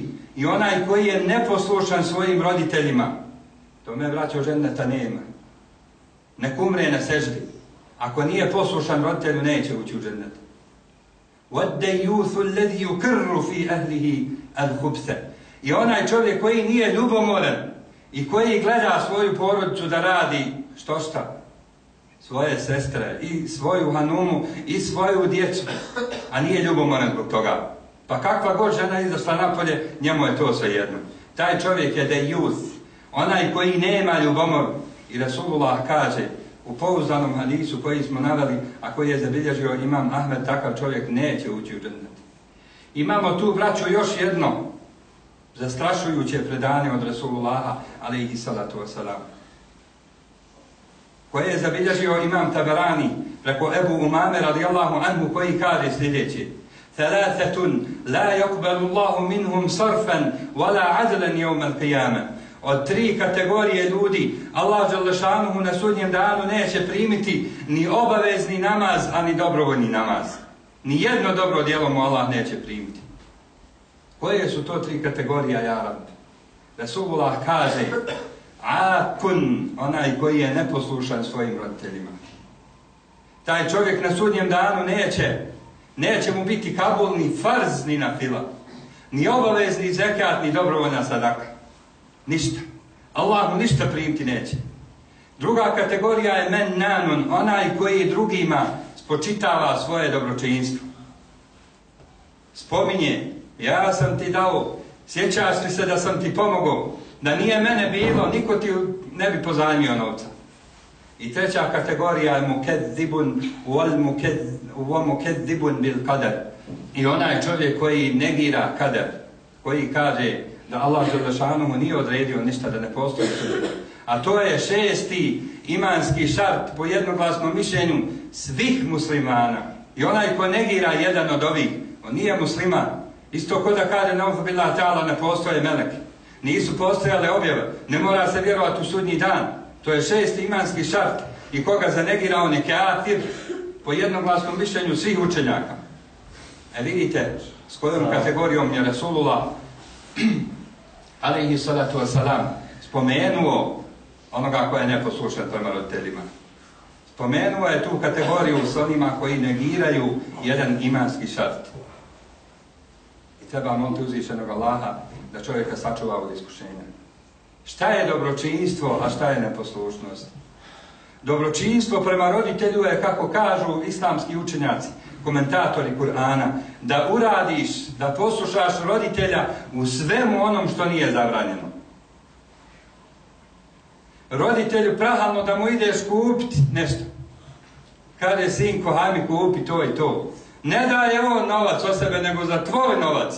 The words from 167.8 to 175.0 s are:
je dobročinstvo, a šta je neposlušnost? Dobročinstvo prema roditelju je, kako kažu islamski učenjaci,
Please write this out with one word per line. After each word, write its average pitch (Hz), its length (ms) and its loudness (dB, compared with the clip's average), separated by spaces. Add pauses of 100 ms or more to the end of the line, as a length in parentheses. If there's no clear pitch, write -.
je 156 200 2
dobročinstvo, 147 960 0
a - 60 0
šta 143 200 0
je 127 120 2
neposlušnost? 104 880 -8 (920)
Dobročinstvo 185 800 2
prema 180 300 4
roditelju 202 520 2
je, 175 180 2
kako 185 280 0
kažu 165 560 2
islamski 165 520 -2
učenjaci, 143 500 -2 (360)